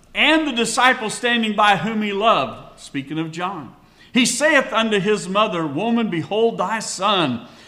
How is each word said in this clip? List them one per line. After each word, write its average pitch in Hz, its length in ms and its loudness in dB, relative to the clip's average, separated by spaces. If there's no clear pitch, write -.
and 294 320 4
the 269 40 -2
disciple 233 580 2
standing 233 440 -2
by 208 220 4
whom 214 260 -2
he 208 100 -2
loved, 190 680 0
speaking 143 400 -8
of 160 100 -6
John, 175 420 -8
he 240 140 4
saith 285 460 2
unto 220 260 0
his 185 300 0
mother, 190 360 0
"Woman, 214 460 -2
behold 196 480 -2
thy 208 220 -4
son." 180 680 -2